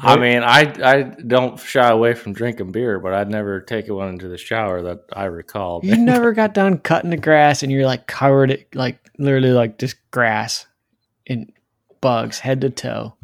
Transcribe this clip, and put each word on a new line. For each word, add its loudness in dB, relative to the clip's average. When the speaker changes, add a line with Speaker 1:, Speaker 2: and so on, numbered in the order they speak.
Speaker 1:
I 6
Speaker 2:
right? 4
Speaker 1:
mean, 4
I, 6
I 2
don't 2
shy 2
away 4
from -12
drinking -8
beer, -4
but -6
I'd -2
never -6
take -8
one -6
into -12
the -12
shower -4
that -10
I -8
recall. -8
<laughs> -8
Speaker 2:
You 2
never 2
got 0
done 2
cutting -2
the -2
grass 4
and -2
you're, 2
like, -4
covered 2
it, -8
like, -6
literally, 2
like, 0
just -6
grass -2
and -8
bugs -2
head -4
to 0
toe. -10